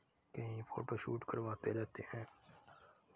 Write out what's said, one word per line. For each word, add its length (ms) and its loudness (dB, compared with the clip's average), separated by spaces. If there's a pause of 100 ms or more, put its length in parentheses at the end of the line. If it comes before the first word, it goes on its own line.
(340)
कहीं 300 0
फ़ोटोशूट 680 2
करवाते 400 2
रहते 420 0
हैं, 120 0 (920)